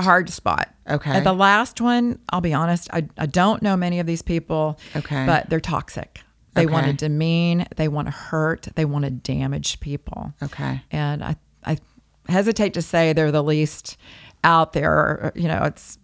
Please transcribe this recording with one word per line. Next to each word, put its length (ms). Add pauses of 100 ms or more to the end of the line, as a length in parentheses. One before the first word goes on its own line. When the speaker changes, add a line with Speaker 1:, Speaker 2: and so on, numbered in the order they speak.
Speaker 1:
hard 280
spot. 380 (200)
Speaker 2:
Okay. 220
Speaker 1:
And 140
the 80
last 480
one, 360 (140)
I'll 100
be 120
honest, 380
I, 160 (100)
I 100
don't 340
know 160
many 220
of 80
these 160
people, 560 (160)
Speaker 2:
Okay. 320
Speaker 1:
but 240
they're 80
toxic. 600 (340)
They 100
wanna 220
Speaker 2:
Okay. 100
Speaker 1:
demean, 800
they 120
wanna 240
hurt, 640
they 100
wanna 260
damage 720
people. 600
Speaker 2:
Okay. 400 (100)
Speaker 1:
And 320
I, 120 (280)
I 140 (500)
hesitate 460
to 80
say 320
they're 180
the 120
least 540 (460)
out 300
there. 640
You 120
know, 180
it's, 380